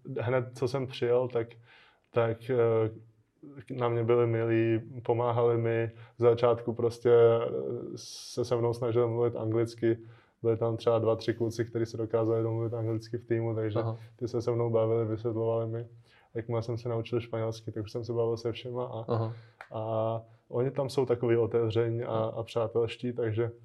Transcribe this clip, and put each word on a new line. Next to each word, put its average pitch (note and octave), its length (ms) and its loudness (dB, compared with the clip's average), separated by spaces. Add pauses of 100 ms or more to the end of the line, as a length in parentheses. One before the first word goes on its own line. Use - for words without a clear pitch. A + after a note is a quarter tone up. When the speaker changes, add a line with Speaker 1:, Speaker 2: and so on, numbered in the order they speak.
(200)
Speaker 1:
hned, B2 240 0 (100)
co C3 140 0
jsem C3+ 180 -2
přijel, B2 420 2
tak, A#2 180 -2 (640)
tak, A#2 400 0
eh, C3 40 0 (1200)
na B2 140 0
mě A#2 160 0
byli A#2+ 220 6
milí, A2+ 540 2 (220)
pomáhali A#2+ 560 2
mi. A2+ 320 0 (280)
Z - 20 -16
začátku A#2 520 4
prostě, A#2 380 0
eh, A#2 380 8 (480)
se - 480 -8
se B2 120 0
mnou A#2 160 0
snažili A#2+ 360 0
mluvit A#2 280 0
anglicky. A#2 600 0 (440)
Byli A2+ 140 2
tam A2+ 200 0
třeba A#2 220 2
dva, A2 180 2
tři A2+ 180 -2
kluci, A#2 300 -2
kteří A#2 220 -4
se A#2 100 -12
dokázali A2+ 460 0
domluvit A2+ 320 -2
anglicky A2+ 440 -4
v A#2+ 80 -12
týmu, A2+ 280 -2
takže A2 240 -2
Speaker 2:
Aha. A2+ 180 -2 (200)
Speaker 1:
ty A#2 120 -6
se A#2+ 140 -2
se C3 80 0
mnou A#2 200 0
bavili, A2+ 340 2
vysvětlovali A2+ 640 -2
mi. A#2 200 -8 (480)
Jakmile A#2 280 -4
jsem A#2 160 -6
se B2 100 -8
naučil A#2 320 -2
španělsky, A2+ 520 -6
tak A2+ 100 -6
už G2+ 100 -12
jsem A#2+ 120 -6
se A#2+ 80 -8
bavil A#2 240 0
se A2+ 160 -4
všema B2 320 -8
a, A2+ 240 -8
Speaker 2:
Aha. A2+ 240 -2 (400)
Speaker 1:
a A2+ 500 -2 (260)
oni B2 220 0
tam C3+ 200 -2
jsou C3 160 2
takový A#2+ 300 2
otevření A#2 680 2
a, B2+ 140 -4
a A2+ 260 -2
přátelští, A#2 720 -2
takže, A#2 380 0 (140)